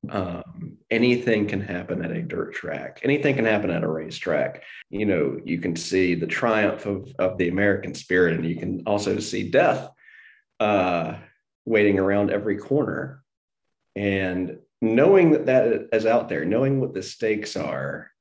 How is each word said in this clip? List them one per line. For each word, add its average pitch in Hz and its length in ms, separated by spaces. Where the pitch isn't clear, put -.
Um, - 680
anything 117 580
can 101 120
happen 87 460
at 85 60
a 82 100
dirt - 320
track. - 500
Anything 143 320
can 123 80
happen 104 260
at 85 140
a 82 40
racetrack. 80 760
You 104 160
know, 78 380
you 85 160
can 85 160
see 90 400
the 82 120
triumph 107 580
of, 101 240
of 92 180
the 87 120
American 98 440
spirit, 90 420
and 82 120
you 82 80
can - 300
also 104 340
see - 320
death, 151 380
uh, 90 540
waiting 104 340
around 101 320
every 101 260
corner. - 680
And 95 640
knowing 156 500
that - 160
that 117 440
is 110 140
out 113 240
there, 80 160
knowing 135 340
what 123 140
the 92 100
stakes 107 540
are 69 520